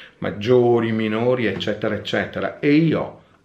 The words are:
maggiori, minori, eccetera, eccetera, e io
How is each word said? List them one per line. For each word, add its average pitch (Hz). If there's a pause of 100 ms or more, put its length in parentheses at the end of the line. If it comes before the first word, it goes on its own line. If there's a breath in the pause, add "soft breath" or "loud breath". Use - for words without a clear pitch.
(180 loud breath)
maggiori, 117
minori, 113
eccetera, 104
eccetera, 98
e 143
io 147 (220 soft breath)